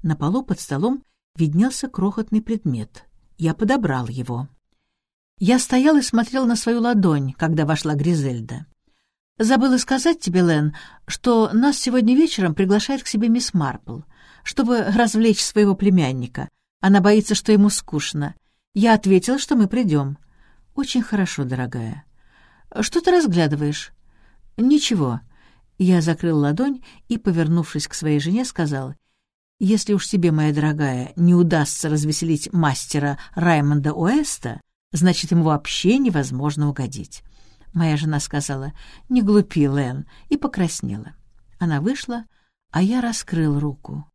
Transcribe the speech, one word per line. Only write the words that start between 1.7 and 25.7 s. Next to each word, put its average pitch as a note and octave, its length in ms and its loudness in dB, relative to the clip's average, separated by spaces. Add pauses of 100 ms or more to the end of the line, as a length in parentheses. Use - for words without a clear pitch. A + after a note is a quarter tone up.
крохотный G#3+ 560 -2
предмет. C#3+ 600 -6 (340)
Я D#3+ 160 0
подобрал F#3+ 540 0
его. B2 400 -8 (880)
Я A3+ 220 2
стоял C4+ 360 4
и C#4+ 60 4
смотрел A#3 420 0
на A#3 120 2
свою A#3 240 -2
ладонь, F3+ 540 2
когда D#3+ 300 0
вошла D3+ 300 -2
Гризельда. C#3 720 -4 (720)
«Забыла B3+ 400 4
сказать C4+ 400 0
тебе, F3+ 220 0
Лен, D3+ 340 2 (320)
что A#3 460 0
нас C4+ 260 2
сегодня B3 380 2
вечером G#3 400 2
приглашает G#3+ 480 0
к - 20 -10
себе A3+ 220 -2
мисс A#3+ 260 0
Марпл, C3+ 460 -4 (420)
чтобы A#3+ 400 0
развлечь A3 580 2
своего G3+ 360 2
племянника. C3+ 720 0 (320)
Она G3 200 6
боится, G#3 360 4
что - 160 0
ему G#3 180 6
скучно. D3 640 -6 (400)
Я A3+ 200 4
ответила, G#3 440 2
что C#4+ 160 -2
мы G#3+ 140 4
придём». D3+ 500 0 (580)
«Очень C#4 260 -2
хорошо, F#3 420 -2
дорогая». B2+ 600 -8 (760)
«Что C4+ 200 -2
ты E4+ 100 0
разглядываешь?» D#3+ 840 0 (640)
«Ничего». G#3+ 640 0 (580)